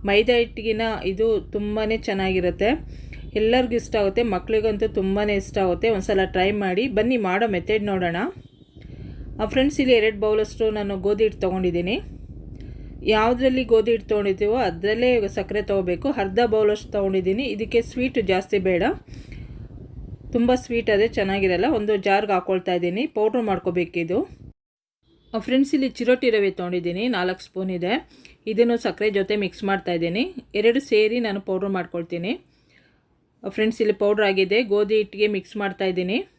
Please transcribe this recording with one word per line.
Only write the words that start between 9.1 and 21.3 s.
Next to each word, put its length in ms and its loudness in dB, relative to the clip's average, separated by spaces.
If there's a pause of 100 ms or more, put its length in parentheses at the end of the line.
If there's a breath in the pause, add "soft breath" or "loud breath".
ಆ, 140 -4
ಫ್ರೆಂಡ್ಸ್, 340 2
ಇಲ್ಲಿ 140 6
ಎರಡು 260 4
ಬೌಲಷ್ಟು 500 0
ನಾನು 300 -4
ಗೋಧಿ 240 2
ಹಿಟ್ಟು 160 -2
ತೊಗೊಂಡಿದ್ದೀನಿ. 560 0 (1080 loud breath)
ಯಾವುದ್ರಲ್ಲಿ 580 4
ಗೋಧಿ 280 4
ಹಿಟ್ಟು 160 -2
ತೊಗೊಂಡಿದ್ದೀವೋ 520 0
ಅದರಲ್ಲೇ 500 0 (180)
ಸಕ್ಕರೆ 340 -4
ತೊಗೋಬೇಕು. 540 -2
ಅರ್ಧ 300 0
ಬೌಲಷ್ಟು 440 2
ತೊಗೊಂಡಿದ್ದೀನಿ. 600 0
ಇದಕ್ಕೆ 320 0
ಸ್ವೀಟ್ 420 -2
ಜಾಸ್ತಿ 360 0
ಬೇಡ, 220 2 (1500 loud breath)
ತುಂಬ 240 2
ಸ್ವೀಟ್ 360 -2
ಆದರೆ 180 4
ಚೆನ್ನಾಗಿರಲ್ಲ. 640 2